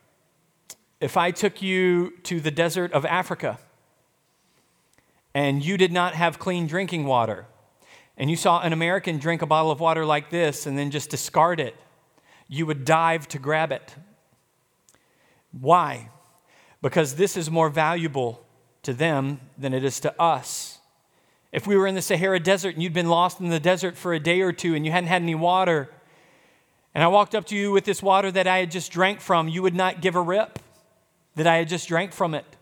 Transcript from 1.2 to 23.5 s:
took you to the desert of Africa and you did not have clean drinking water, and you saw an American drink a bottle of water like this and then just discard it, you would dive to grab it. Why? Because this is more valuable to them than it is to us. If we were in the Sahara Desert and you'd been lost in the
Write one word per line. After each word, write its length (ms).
took 300
you 500
to 160
the 120
desert 420
of 120
Africa 540
and 320
you 100
did 160
not 220
have 260
clean 280
drinking 380
water, 420
and 140
you 60
saw 260
an 120
American 440
drink 240
a 40
bottle 260
of 80
water 260
like 240
this 360
and 120
then 140
just 180
discard 500
it, 160
you 180
would 200
dive 440
to 100
grab 320
it. 240
Why? 580
Because 340
this 200
is 140
more 200
valuable 760
to 100
them 460
than 160
it 100
is 180
to 200
us. 580
If 140
we 100
were 120
in 80
the 60
Sahara 380
Desert 360
and 80
you'd 100
been 160
lost 300
in 100
the 100